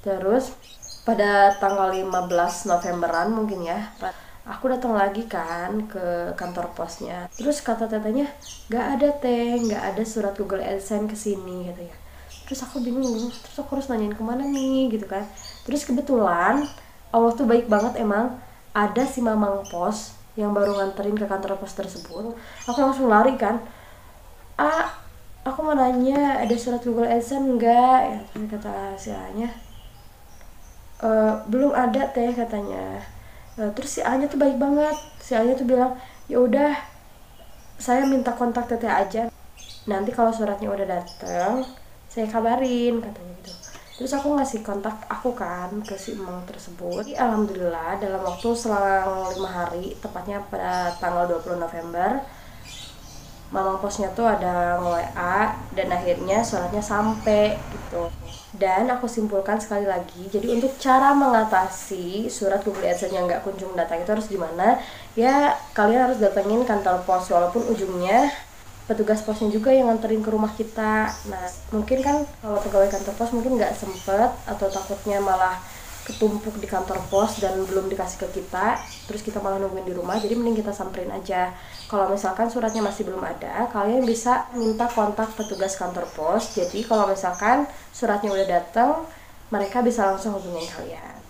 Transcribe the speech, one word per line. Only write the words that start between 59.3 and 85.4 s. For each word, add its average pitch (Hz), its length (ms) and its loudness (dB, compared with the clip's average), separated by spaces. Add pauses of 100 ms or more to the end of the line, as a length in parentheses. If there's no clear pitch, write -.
sekali 202 320 -2
lagi, 180 400 -4
jadi 226 240 0
untuk 247 240 2
cara 269 400 6
mengatasi 208 1120 2
surat 202 320 0
Google 180 320 0
AdSense 185 240 -2
yang 180 80 0
nggak 175 160 0
kunjung 185 320 -6
datang 170 320 -2
itu 214 80 0
harus 214 160 -2
gimana? 185 480 2 (400)
Ya, 269 400 6 (160)
kalian 226 360 6
harus 247 120 2
datengin 202 480 4
kantor 190 400 2
pos, 180 240 4
walaupun 180 400 4
ujungnya 196 560 4 (600)
petugas 214 320 2
posnya 214 320 0
juga 220 160 2
yang 262 240 8
nganterin 220 320 0
ke 220 80 -2
rumah 214 240 2
kita. 214 560 0 (160)
Nah, 185 180 -8 (300)
mungkin 233 240 0
kan 285 240 2 (160)
kalau 208 240 -2
pegawai 202 240 6
kantor 202 320 -4
pos 233 160 0
mungkin 240 240 2
nggak - 160 0
sempet 196 560 0 (160)
atau 202 240 -2
takutnya 196 480 -4
malah 185 400 2 (480)
ketumpuk 214 480 0
di 196 80 -6
kantor 185 480 -2
pos 208 240 4
dan 190 160 0 (160)
belum 190 240 0
dikasih 190 320 -4
ke 180 160 -6
kita, 196 400 0 (240)
terus 214 160 -8
kita 214 240 -6
malah 196 160 0
nungguin 190 240 -4
di 180 80 -4
rumah, 175 240 -2
jadi 214 240 0
mending 226 240 2
kita 208 80 -4
samperin 190 400 -6
aja. 185 400 -2 (320)
Kalau 196 240 2
misalkan 202 400 2
suratnya 226 320 0
masih 202 240 0
belum 185 160 -4
ada, 180 480 -4
kalian 226 400 2
bisa 240 480 2
minta 226 320 2
kontak 220 480 0
petugas 196 400 -4